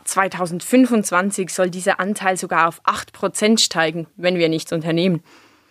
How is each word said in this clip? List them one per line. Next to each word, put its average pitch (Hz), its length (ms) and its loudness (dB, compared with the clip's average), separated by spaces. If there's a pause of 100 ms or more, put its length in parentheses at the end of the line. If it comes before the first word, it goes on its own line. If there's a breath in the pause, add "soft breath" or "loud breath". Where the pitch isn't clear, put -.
zweitausendfünfundzwanzig 190 1400 0
soll 185 200 0
dieser 185 300 -2
Anteil 190 380 0
sogar 170 320 0
auf - 160 -8
acht - 260 -2
Prozent 214 480 0
steigen, 165 560 0
wenn 180 220 0
wir 165 100 2
nichts 160 240 -2
unternehmen. 165 500 0 (500 soft breath)